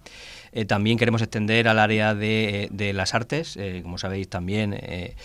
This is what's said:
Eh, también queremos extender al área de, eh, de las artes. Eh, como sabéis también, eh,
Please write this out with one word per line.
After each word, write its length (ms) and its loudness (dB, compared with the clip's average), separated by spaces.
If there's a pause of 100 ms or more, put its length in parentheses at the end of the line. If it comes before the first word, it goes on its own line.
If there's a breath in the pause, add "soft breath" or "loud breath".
(520 loud breath)
Eh, 120 -2
también 320 4
queremos 240 2
extender 480 2
al 100 6
área 360 4
de, 500 0
eh, 60 -6
de 240 -2
las 200 0
artes. 440 -4
Eh, 240 -6
como 160 -8
sabéis 320 -4
también, 420 -2
eh, 420 -8 (100)